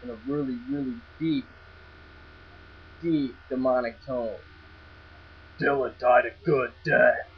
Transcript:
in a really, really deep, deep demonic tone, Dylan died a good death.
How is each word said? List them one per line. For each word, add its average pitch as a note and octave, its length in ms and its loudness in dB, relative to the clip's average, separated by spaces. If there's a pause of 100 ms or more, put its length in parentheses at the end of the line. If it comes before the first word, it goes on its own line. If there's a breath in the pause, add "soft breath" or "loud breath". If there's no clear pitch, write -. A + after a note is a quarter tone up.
in B2 80 -12
a A#2+ 40 -8 (120)
really, C3+ 320 -2 (120)
really C3+ 260 -4 (220)
deep, D3+ 280 0 (1600)
deep D#3 340 0 (120)
demonic B2+ 480 0 (100)
tone, A#2 320 -6 (1200)
Dylan C3 380 0
died B2 280 6
a - 180 -12
good C3 280 0 (120)
death. - 540 2